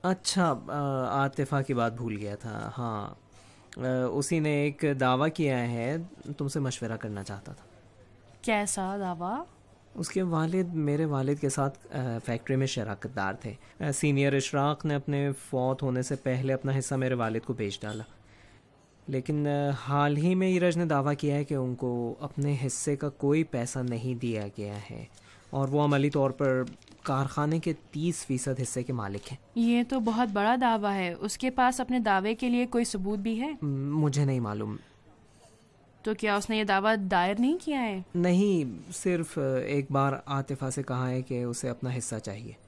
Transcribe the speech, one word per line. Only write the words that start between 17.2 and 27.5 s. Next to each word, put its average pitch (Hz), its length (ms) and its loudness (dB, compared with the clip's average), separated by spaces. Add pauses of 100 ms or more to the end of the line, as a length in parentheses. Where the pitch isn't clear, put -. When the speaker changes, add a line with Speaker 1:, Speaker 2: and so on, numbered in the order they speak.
Speaker 1:
को 127 100 -4
बेच 101 280 -4
डाला, 107 220 -8 (1040)
लेकिन, 147 400 0
अ, 143 260 2
हाल 143 420 2
ही 175 180 4
में 185 140 4
ईरज 180 280 4
ने 170 100 2
दावा 147 280 2
किया 143 220 0
है 147 80 0
कि 143 120 -2
उनको 123 640 -2
अपने 143 320 -2
हिस्से 139 440 -2
का 147 120 -4
कोई 143 360 2
पैसा 127 380 -4
नहीं 123 340 -2
दिया 113 320 -4
गया 101 260 -8
है 113 340 -12 (440)
और 135 180 0
वो 147 140 4
अमली 143 260 4
तौर 135 220 2
पर 127 440 0 (300)
कारखाने 147 540 0